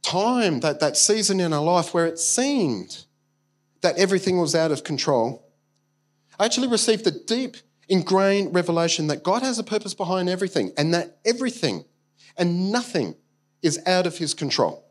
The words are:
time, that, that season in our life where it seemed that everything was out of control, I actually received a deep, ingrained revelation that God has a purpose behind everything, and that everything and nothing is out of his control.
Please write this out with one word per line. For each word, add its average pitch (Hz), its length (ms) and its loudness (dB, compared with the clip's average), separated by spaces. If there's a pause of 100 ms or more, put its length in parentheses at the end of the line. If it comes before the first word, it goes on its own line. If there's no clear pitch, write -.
time, 202 580 0
that, 151 200 -2
that 147 160 0
season 202 420 2
in 170 140 0
our 147 100 0
life 170 320 2
where 170 120 2
it 165 120 -4
seemed 247 840 -2 (760)
that 170 160 2
everything 185 420 2
was 160 180 2
out 160 160 2
of 143 100 -4
control, 131 680 -2 (880)
I 208 80 4
actually 247 220 0
received 220 380 2
a - 60 2
deep, - 460 -4 (300)
ingrained 190 680 2
revelation 170 520 0
that 147 160 -2
God 208 200 0
has 254 160 -2
a 220 60 -6
purpose 208 300 -6
behind 185 340 -2
everything, 180 480 -2
and 156 180 0
that - 300 -4
everything 220 600 -2 (520)
and 180 360 0
nothing 175 420 -2 (460)
is 147 260 0
out 185 200 2
of 170 120 -6
his 160 160 -4
control. 127 560 -2